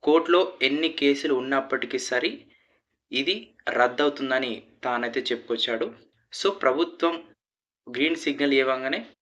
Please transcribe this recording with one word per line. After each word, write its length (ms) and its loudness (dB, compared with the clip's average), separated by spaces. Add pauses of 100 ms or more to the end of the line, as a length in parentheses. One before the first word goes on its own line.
కోర్టులో 360 6 (280)
ఎన్ని 220 0 (100)
కేసులు 420 2
ఉన్నప్పటికీ 580 -2
సరే 320 -2 (800)
ఇది 240 0 (440)
రద్దవుతుందని 720 0 (300)
తానైతే 460 -2
చెప్పుకొచ్చాడు. 580 -4 (460)
So, 140 -2 (160)
ప్రభుత్వం 500 2 (720)
గ్రీన్ 360 -2
సిగ్నల్ 380 2
ఇవ్వగానే 380 0 (220)